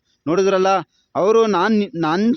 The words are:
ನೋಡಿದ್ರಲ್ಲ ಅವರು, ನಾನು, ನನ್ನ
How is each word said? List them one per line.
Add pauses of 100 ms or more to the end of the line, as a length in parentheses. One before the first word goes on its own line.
(260)
ನೋಡಿದ್ರಲ್ಲ (460)
ಅವರು,
ನಾನು,
ನನ್ನ